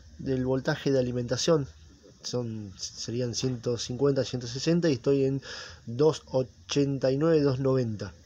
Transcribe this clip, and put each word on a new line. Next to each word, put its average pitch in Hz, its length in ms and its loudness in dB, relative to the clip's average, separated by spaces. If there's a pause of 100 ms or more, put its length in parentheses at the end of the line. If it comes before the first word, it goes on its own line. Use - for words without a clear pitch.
(180)
del 131 280 -2
voltaje 131 460 0
de 135 80 4
alimentación. 127 680 0 (560)
Son, 110 560 -6
serían 120 560 -6
ciento 123 420 -2
cincuenta, 135 460 0
ciento 123 240 -6
sesenta, 160 420 2
y 139 40 4
estoy 135 320 2
en 135 180 0 (420)
dos 135 420 2
ochenta 135 840 0
y 135 60 0
nueve, 156 240 4
dos 135 180 2
noventa. 120 560 0 (100)